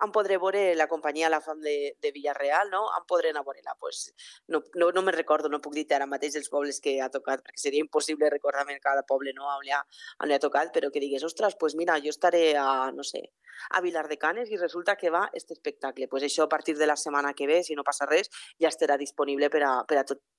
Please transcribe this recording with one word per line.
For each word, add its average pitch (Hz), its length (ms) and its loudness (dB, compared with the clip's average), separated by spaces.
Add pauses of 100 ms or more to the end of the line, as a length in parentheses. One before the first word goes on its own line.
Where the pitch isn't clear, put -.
em 208 100 -2
podré 196 300 2
veure 190 340 2
la 156 120 2
companyia 156 420 0
La 156 120 2
Fam 156 200 -10
de, 147 400 -4
de 147 100 0
Villarreal, 143 600 0
no? 202 160 0 (100)
Em 175 100 -6
podré 165 220 2
anar 147 160 -6
a 139 60 -10
veure-la». - 280 -12
Pues, - 360 -10 (320)
no, 156 160 -2 (100)
no, 175 180 4
no 185 140 2
me'n 185 100 2
recordo, 156 340 2
no 147 120 -4
puc 147 160 -8
dir-te 151 180 0
ara 139 140 0
mateix 139 260 -4
els 143 140 -6
pobles 143 320 -2
que 135 200 -2
ha 131 120 -4
tocat, 135 320 -4
perquè - 160 -14
seria 147 240 0
impossible 151 480 2
recordar-me 143 480 -2
cada 139 240 0
poble, 135 320 -2
no?, 139 80 -10
on 139 180 -6
li 139 80 -6
ha, 143 120 0 (360)
on 151 100 -2
li 147 40 4
ha 139 80 2
tocat, 147 320 2
però 147 180 2
que 139 120 -2
digués, 139 200 -2
«Ostres, 190 360 0
pues 151 180 0
mira, 165 240 2
jo 147 80 -4
estaré 165 480 4
a, 135 340 2
no 139 120 -10
sé, - 260 -10 (400)
a 190 100 2
Vilar 165 300 -2
de 151 100 -4
Canes 214 320 -2
i 214 60 -6
resulta 175 400 -2
que 175 160 0
va 180 200 2
este - 200 -12
espectacle». 135 560 -6
Pues 135 140 -2
això, 151 260 2
a - 0 -
partir 151 280 0
de 151 100 4
la 147 100 2
setmana 143 360 -2
que 139 140 -4
ve, 165 160 4
si 160 120 -6
no 143 80 -6
passa 143 240 -2
res, 165 220 2 (300)
ja 160 120 4
estarà 147 260 2
disponible 143 540 0
per 151 160 2
a, 135 60 4 (140)
per 147 120 4
a 135 80 0
tot - 140 -6 (180)